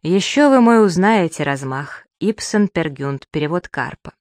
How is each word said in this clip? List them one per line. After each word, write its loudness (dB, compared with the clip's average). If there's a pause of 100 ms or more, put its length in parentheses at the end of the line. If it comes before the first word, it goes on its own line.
Еще 2
вы 6
мой 6
узнаете 0
размах. -8 (140)
Ибсен -2
Пергюнт. -6
Перевод -4
Карпа. -10